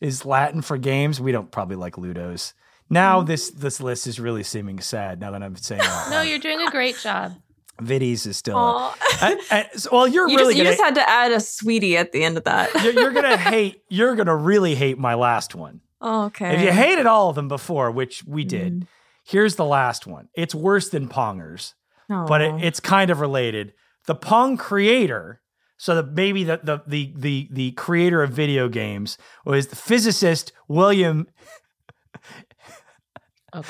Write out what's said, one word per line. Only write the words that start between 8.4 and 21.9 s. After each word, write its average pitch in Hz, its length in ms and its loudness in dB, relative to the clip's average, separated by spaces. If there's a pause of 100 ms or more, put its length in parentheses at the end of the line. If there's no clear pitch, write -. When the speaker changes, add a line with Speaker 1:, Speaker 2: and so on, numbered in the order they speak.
Speaker 3:
Aw. 240 340 0
Speaker 1:
a, - 320 -2
I, 403 160 2 (100)
I, - 260 0
so, 202 160 -8
well, 254 140 6
you're 339 220 4
Speaker 3:
You - 80 4
Speaker 1:
really 262 180 6
Speaker 3:
just, - 40 4
you - 60 6
Speaker 1:
gonna - 120 6
Speaker 3:
just 415 80 2
had 285 120 4
to 285 120 4
add 240 240 4
a 220 80 2
sweetie 214 560 0
at 175 160 0
the 151 100 0
end 165 140 0
of 160 80 -6
that. - 260 2 (140)
Speaker 1:
you're, 233 80 4
you're 247 200 4
gonna 269 240 2
Speaker 3:
<laughs> 180 140 0
Speaker 1:
hate, 214 380 0
you're 233 260 2
gonna 175 220 2
really 175 380 2
hate 131 240 0
my 123 160 0
last 120 400 0
one. 78 260 -16 (200)
Speaker 3:
Oh, 220 260 -2
okay. 180 280 -4
Speaker 1:
If 175 80 2
you 190 80 4
hated 269 360 4
all 208 240 6
of 147 60 -6
them 143 120 -4
before, 139 420 -2
which 123 340 -6
we 147 200 -6
did, 180 380 -4
Speaker 3:
Mm. 175 40 -10 (380)
Speaker 1:
here's 202 320 2
the 170 80 0
last 135 420 0
one. 76 280 -16
It's 170 200 -4
worse 190 360 0
than 139 180 -4
Pongers, 95 640 -6 (360)